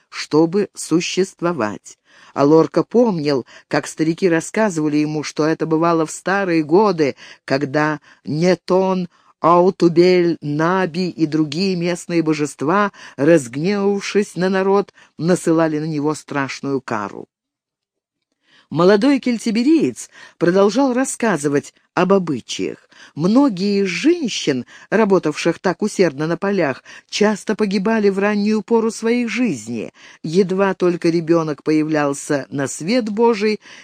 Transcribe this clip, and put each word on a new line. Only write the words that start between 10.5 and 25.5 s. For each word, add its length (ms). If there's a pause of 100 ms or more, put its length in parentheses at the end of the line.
и 160
другие 500
местные 460
божества, 720 (240)
разгневавшись 1200
на 120
народ, 440 (240)
насылали 640
на 60
него 280
страшную 640
кару. 480 (1400)
Молодой 500
кельтибериец 920 (300)
продолжал 540
рассказывать 800 (180)
об 180
обычаях. 800 (240)
Многие 680
из 40
женщин, 800 (240)
работавших 720